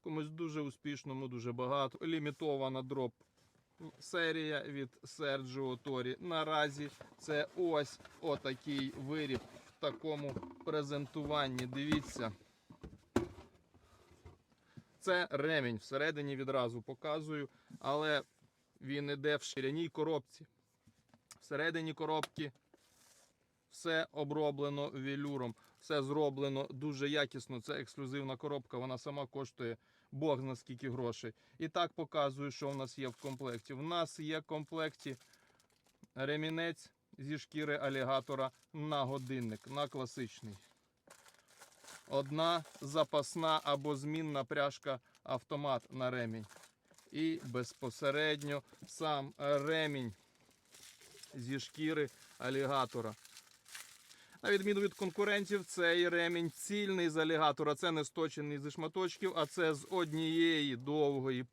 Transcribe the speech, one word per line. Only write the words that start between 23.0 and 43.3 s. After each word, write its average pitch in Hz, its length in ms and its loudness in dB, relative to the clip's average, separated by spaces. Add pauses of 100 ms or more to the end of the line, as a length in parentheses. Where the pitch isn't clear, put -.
все 165 400 2
оброблено 143 760 0
велюром, 139 680 -2 (260)
все 147 220 2
зроблено 139 680 2
дуже 143 400 -2
якісно, 135 520 0
це 147 120 -6
ексклюзивна 135 640 -4
коробка, 143 400 -4
вона 127 200 -2
сама 143 280 -6
коштує 123 520 -4 (340)
бог 139 280 4
зна 131 160 -2
скільки 127 340 -8
грошей. 117 440 -2 (260)
І 160 80 -2
так 170 260 2
показую, 143 580 0
що 143 180 -4
в 139 60 -2
нас 135 220 -6
є 135 100 -4
в 117 80 -6
комплекті. 131 580 -6
В 135 100 -6
нас 165 360 -2
є 156 200 -2
в 156 40 -8
комплекті 156 760 -4 (1000)
ремінець 156 760 -2 (260)
зі 143 200 -4
шкіри 147 400 -2
алігатора 135 760 0 (220)
на 151 300 -2
годинник, 127 640 -4
на 139 200 -2
класичний. 120 680 -6 (1500)
Одна 156 540 2 (180)
запасна 156 840 2